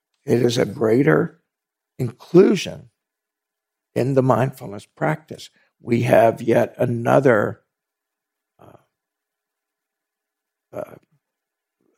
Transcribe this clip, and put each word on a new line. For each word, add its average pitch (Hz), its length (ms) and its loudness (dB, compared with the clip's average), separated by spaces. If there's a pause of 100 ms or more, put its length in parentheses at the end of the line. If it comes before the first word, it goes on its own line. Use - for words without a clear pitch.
(240)
It 123 180 0
is 120 160 0
a 113 80 0
greater 139 720 0 (580)
inclusion 135 920 0 (1040)
in 123 180 -2
the 131 100 2
mindfulness 127 640 -2
practice. - 640 -8 (320)
We 120 220 -2
have 113 400 2
yet 117 340 -2
another, 120 840 0 (1000)
uh, - 160 -20 (2000)
uh, - 200 -14 (1040)